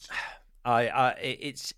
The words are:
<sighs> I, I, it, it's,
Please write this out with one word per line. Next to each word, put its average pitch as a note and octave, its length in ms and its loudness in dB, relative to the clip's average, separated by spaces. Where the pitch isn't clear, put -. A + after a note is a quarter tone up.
<sighs> - 560 -10
I, A#2+ 240 6
I, B2+ 220 4
it, B2+ 300 -4
it's, - 360 -8